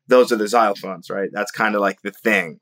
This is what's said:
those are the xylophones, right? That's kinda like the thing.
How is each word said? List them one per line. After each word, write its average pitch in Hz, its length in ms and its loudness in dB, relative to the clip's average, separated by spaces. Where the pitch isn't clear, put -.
those 123 240 6
are 117 40 0
the 107 80 -2
xylophones, 101 640 -2
right? 98 240 -6
That's 104 200 -6
kinda 107 260 -2
like 98 240 -2
the 101 80 -8
thing. 95 520 -2